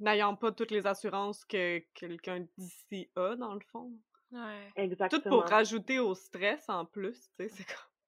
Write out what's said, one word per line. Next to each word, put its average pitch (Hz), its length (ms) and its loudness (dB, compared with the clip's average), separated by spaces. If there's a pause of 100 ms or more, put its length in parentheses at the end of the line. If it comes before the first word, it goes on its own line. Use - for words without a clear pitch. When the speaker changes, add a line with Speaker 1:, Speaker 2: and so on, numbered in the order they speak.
Speaker 1:
N'ayant 208 340 4
pas 220 160 0
toutes 214 200 -4
les 202 160 0
assurances 202 580 -2
que 175 340 0 (140)
quelqu'un 175 520 -8 (120)
d'ici 185 580 -12
a, 185 220 0
dans 233 160 -6
le 202 80 -8 (100)
fond. 240 200 -12 (420)
Speaker 2:
Ouais. 208 420 -12
Speaker 3:
Exactement. 185 460 0
Speaker 1:
Tout 202 80 -4
pour 214 140 8
rajouter 214 560 4
au 214 160 2
stress 202 520 -2
en 180 160 -2
plus, 202 540 -8
tu 185 60 -6
sais, 214 60 -6
c'est 196 140 -14
comme - 220 -12 (220)